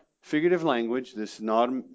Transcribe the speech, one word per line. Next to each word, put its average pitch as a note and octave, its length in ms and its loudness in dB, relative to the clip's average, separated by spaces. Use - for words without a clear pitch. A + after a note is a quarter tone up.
figurative E3 420 2
language. B2 500 0
This G#2+ 200 -8
is - 80 -18
not A2 280 2